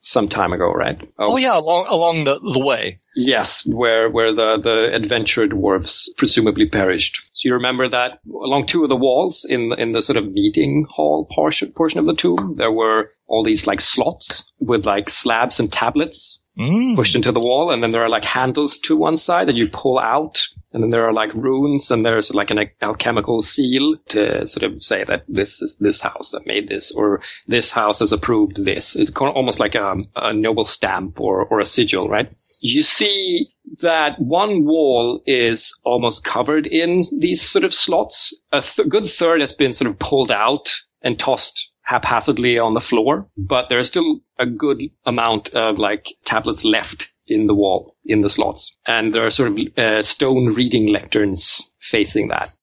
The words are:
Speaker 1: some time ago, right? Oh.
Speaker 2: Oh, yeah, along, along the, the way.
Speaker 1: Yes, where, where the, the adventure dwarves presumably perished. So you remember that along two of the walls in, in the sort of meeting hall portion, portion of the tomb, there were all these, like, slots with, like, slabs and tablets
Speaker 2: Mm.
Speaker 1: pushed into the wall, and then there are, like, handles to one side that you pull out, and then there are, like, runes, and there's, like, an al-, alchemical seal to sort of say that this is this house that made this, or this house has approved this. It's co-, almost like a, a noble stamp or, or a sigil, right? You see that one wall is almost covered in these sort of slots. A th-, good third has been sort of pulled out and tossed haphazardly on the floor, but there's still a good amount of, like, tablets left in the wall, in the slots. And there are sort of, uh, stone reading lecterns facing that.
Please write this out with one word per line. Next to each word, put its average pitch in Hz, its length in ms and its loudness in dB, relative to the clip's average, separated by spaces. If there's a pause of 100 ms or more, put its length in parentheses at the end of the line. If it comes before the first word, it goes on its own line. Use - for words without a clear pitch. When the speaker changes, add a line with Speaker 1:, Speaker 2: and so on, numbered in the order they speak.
Speaker 1:
some 104 260 0
time 92 240 0
ago, 90 180 0
right? - 300 -2 (180)
Oh. - 140 2
Speaker 2:
Oh, 254 40 2
yeah, 254 220 2
along, 170 300 0
along 165 360 2
the, 139 140 2
the 131 260 -2
way. 110 360 -2 (160)
Speaker 1:
Yes, 123 500 0
where, 113 420 2
where 113 240 2
the, 110 300 2
the 113 320 2
adventure 110 540 0
dwarves 98 560 0 (120)
presumably 110 520 2
perished. 95 500 0 (140)
So - 160 -4
you 123 60 2
remember 127 340 0
that 123 320 -2 (120)
along 135 360 -2
two 170 160 2
of 143 40 0
the 135 60 4
walls 135 540 2
in, 120 280 0
in 117 180 -2
the 113 100 2
sort 139 120 0
of 104 140 -2
meeting 139 580 2
hall 151 460 0
portion, 156 380 0
portion 160 260 0
of 151 80 2
the 165 80 2
tomb, 175 420 0
there 113 140 2
were 110 400 2 (160)
all 110 180 0
these, 107 220 0
like, 98 140 0
slots - 640 -2 (160)
with, 110 260 0
like, 101 240 0
slabs 120 480 0
and 110 140 0
tablets - 680 -2 (180)
Speaker 2:
Mm. 220 380 2
Speaker 1:
pushed 117 180 2
into 110 180 2
the 117 80 2
wall, 123 300 2
and 120 120 0
then 113 100 0
there 117 100 2
are, 113 60 2
like, 113 160 0
handles 131 540 0
to - 180 0
one 160 220 2
side 175 300 0
that - 80 2
you 113 140 2
pull 131 280 0
out, 139 400 0 (340)
and 113 100 -2
then 113 80 2
there 117 160 2
are, 113 60 2
like, 110 220 0
runes, 135 560 0
and 113 140 2
there's, 113 280 2
like, 101 180 0
an 104 80 0
al-, 104 300 -4
alchemical 113 540 -2
seal 135 540 0 (120)
to - 400 0
sort - 160 -6
of 101 180 -4
say 98 220 -2
that - 240 -4
this - 320 -4
is - 200 -8
this 104 200 2
house - 300 -6
that 101 160 -12
made 104 220 -4
this, 98 240 -6
or 104 280 0 (260)
this 117 240 0
house 107 280 0
has 110 140 2
approved 101 520 0
this. - 320 -4
It's 104 140 0
co-, 135 180 -2
almost 131 320 -2
like 104 140 0
a, 101 220 0 (200)
a 110 160 -2
noble 110 320 0
stamp 95 560 -4
or, 98 240 0
or 107 160 0
a 101 60 0
sigil, 101 420 0
right? 104 220 -2 (320)
You 269 200 0
see 381 640 0 (340)
that 160 360 2
one 170 460 2
wall 131 600 2
is 117 480 0 (100)
almost 120 400 0
covered 147 420 0
in 170 360 2 (160)
these 175 240 0
sort 196 220 0
of 185 100 0
slots. - 600 -2 (180)
A 143 100 0
th-, - 260 -2
good 208 180 0
third 165 360 2
has 135 100 -2
been 131 220 0
sort - 160 0
of 98 80 -10
pulled 131 320 0
out 120 400 0 (320)
and 117 160 -2
tossed - 500 -2 (140)
haphazardly 120 760 0
on 113 160 2
the 113 60 0
floor, 127 560 0
but 123 320 -2
there's 123 200 0
still 165 300 0 (220)
a 127 60 2
good 123 360 -2 (240)
amount 117 440 0
of, 113 280 0
like, 107 260 -2 (200)
tablets 110 400 -4
left - 440 -2 (200)
in 110 180 2
the 101 80 4
wall, 95 400 0 (100)
in 107 180 2
the 101 60 2
slots. - 480 -4 (120)
And 113 260 2
there 113 100 2
are 113 60 2
sort 120 220 0
of, 104 60 -4 (200)
uh, 110 240 2
stone 131 500 2
reading 117 400 2
lecterns 98 720 -2 (180)
facing 104 480 -2
that. - 200 -4 (140)